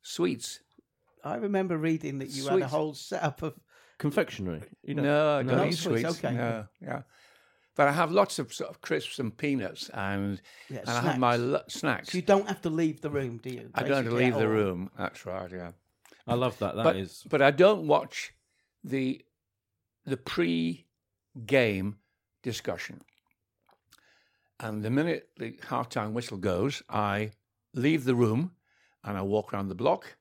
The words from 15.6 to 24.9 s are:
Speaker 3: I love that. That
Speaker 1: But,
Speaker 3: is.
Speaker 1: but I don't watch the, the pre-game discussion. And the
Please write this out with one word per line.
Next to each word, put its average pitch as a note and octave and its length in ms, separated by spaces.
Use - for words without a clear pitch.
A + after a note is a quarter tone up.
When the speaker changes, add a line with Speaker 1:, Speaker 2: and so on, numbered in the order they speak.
Speaker 3:
I A#2+ 80
love A#2+ 240
that. G2+ 180
That A2 80
Speaker 1:
But, B2 120
Speaker 3:
is. - 320
Speaker 1:
but D3+ 140
I C#3 100
don't F3 340
watch D3 480
the, C3 420
the C3+ 120
pre-game B2 1800
discussion. F2+ 600
And G#2+ 240
the A2 80